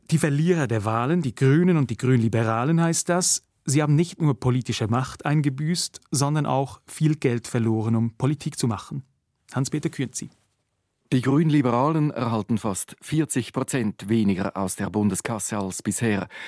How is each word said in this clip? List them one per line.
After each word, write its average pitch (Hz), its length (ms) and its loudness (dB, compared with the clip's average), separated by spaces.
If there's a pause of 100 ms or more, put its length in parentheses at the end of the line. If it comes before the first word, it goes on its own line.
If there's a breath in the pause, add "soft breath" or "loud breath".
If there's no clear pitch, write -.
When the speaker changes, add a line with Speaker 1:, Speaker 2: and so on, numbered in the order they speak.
(120)
Speaker 1:
die 165 60 4
Verlierer 156 500 2
der 110 160 0
Wahlen, 120 380 0
die 131 120 -4
Grünen 160 440 4
und 139 120 0
die 110 80 -6
Grünliberalen, 117 840 2
heißt 165 260 0
das, 175 360 0 (200)
sie 143 180 2
haben 147 140 4
nicht 170 260 0
nur 147 160 2
politische 120 520 -2
Macht - 360 -4
eingebüßt, 151 760 -2 (100)
sondern 143 340 0
auch 135 400 -2
viel 156 300 0
Geld 120 320 -2
verloren, 113 480 0
um 113 220 0
Politik 143 420 -4
zu 131 80 -2
machen. 123 360 -8 (500)
Hans-Peter 151 360 -4
Kürzi. - 420 -8 (800)
Speaker 2:
Die 131 100 2
Grünliberalen 147 880 2
erhalten 117 480 -2
fast - 440 -6
vierzig 151 520 -2
Prozent 117 560 -2
weniger 101 480 2
aus 95 200 -2
der 98 120 -4
Bundeskasse 104 680 0
als 95 240 -6
bisher. 104 440 0 (200 loud breath)